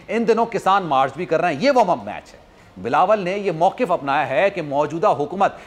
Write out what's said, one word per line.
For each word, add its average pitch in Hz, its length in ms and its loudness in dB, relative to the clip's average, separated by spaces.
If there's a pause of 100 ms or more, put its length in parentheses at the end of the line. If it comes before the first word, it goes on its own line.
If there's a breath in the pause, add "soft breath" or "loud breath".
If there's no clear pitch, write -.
(100)
इन 226 140 -2
दिनों 226 220 2
किसान 196 380 0
मार्च 139 320 0
भी 175 100 -6
कर 160 140 0
रहे 165 140 0
हैं, 131 60 -6
ये 262 100 2
वार्म 240 180 4
अप 127 180 -2
मैच 87 240 -12
है। - 520 -20
बिलावल 175 380 2
ने 185 160 -4
ये 196 160 -2
मौकिफ 180 400 0
अपनाया 143 340 0
है 160 240 2
कि 180 120 -6
मौजूदा 151 480 -2
हुकूमत 160 560 -2